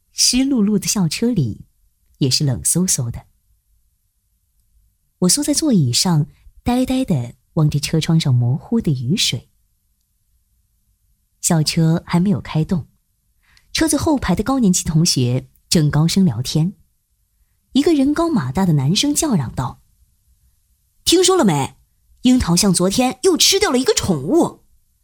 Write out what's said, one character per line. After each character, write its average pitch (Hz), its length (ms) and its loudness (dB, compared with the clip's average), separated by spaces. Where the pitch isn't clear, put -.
湿 - 260 0
漉 269 260 2
漉 208 140 2
的 196 80 -6
校 185 220 0
车 233 240 -2
里 135 340 -2
也 135 100 0
是 143 140 0
冷 120 180 -2
飕 180 260 -2
飕 123 220 -4
的。 - 160 -12
我 180 100 2
缩 - 140 0
在 294 120 -2
座 302 180 0
椅 143 180 2
上， 165 360 0
呆 254 220 0
呆 262 180 -2
地 123 300 -4
望 151 140 2
着 147 120 -2
车 160 200 -2
窗 160 200 2
上 143 140 0
模 120 220 2
糊 233 240 -4
的 185 120 -2
雨 131 260 -2
水。 - 320 -4
校 160 220 0
车 165 420 0
还 175 140 0
没 190 100 0
有 185 100 0
开 - 240 -4
动， 170 240 -4
车 320 140 0
子 302 100 0
后 302 180 0
排 185 200 -2
的 214 80 -2
高 269 160 -2
年 202 120 4
级 - 120 -2
同 156 200 0
学 127 460 -2
正 151 220 2
高 147 180 2
声 190 160 2
聊 131 200 0
天。 160 300 -2
一 262 100 2
个 330 140 2
人 277 180 2
高 330 160 -2
马 139 220 -2
大 190 160 0
的 170 60 4
男 143 220 2
生 285 200 0
叫 302 180 -2
嚷 135 220 0
道 - 260 -8
：“听 359 200 2
说 370 120 2
了 339 80 2
没？ 143 340 -2
樱 254 140 4
桃 170 180 0
巷 190 160 2
昨 175 160 0
天 247 360 -2
又 359 120 2
吃 381 240 2
掉 392 120 0
了 254 80 2
一 262 40 0
个 427 120 0
宠 156 260 -2
物。 262 440 0